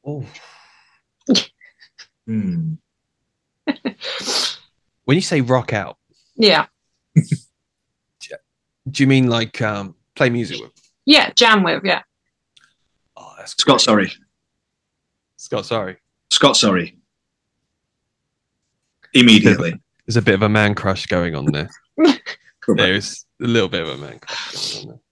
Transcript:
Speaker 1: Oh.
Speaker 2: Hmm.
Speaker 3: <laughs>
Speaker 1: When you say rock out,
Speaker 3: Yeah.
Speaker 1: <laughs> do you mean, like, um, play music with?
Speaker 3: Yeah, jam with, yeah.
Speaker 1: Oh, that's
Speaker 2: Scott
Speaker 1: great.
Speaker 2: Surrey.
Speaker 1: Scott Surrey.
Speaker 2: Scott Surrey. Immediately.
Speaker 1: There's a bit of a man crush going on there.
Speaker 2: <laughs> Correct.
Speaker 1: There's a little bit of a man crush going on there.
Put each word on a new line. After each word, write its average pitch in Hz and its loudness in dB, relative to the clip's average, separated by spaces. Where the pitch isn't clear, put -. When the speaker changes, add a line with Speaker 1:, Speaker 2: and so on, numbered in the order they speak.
Speaker 1:
Oh. 143 -10
Speaker 2:
Hmm. 113 -4
Speaker 3:
<laughs> 294 -4
Speaker 1:
When 135 2
you 185 0
say 151 -2
rock 123 0
out, 90 -6
Speaker 3:
Yeah. 190 2
Speaker 1:
<laughs> - -12
do - 6
you 131 4
mean, 131 4
like, 117 -2
um, 101 -6
play 131 2
music 120 -6
with? 58 -20
Speaker 3:
Yeah, - 4
jam 220 4
with, 165 -2
yeah. 185 -2
Speaker 1:
Oh, - -20
that's - -18
Speaker 2:
Scott - 2
Speaker 1:
great. - 0
Speaker 2:
Surrey. 104 2
Speaker 1:
Scott - -8
Surrey. 98 -6
Speaker 2:
Scott 139 4
Surrey. 92 0
Immediately. 107 6
Speaker 1:
There's 113 -2
a 113 2
bit 104 2
of 98 -2
a 104 2
man 104 2
crush 95 -4
going 87 -2
on 69 -6
there. 78 -2
Speaker 2:
<laughs> 320 4
Correct. - 0
Speaker 1:
There's 101 -2
a - -6
little 117 0
bit 85 -4
of 80 -6
a 65 -10
man 69 -16
crush - -10
going - -16
on 113 -20
there. - -20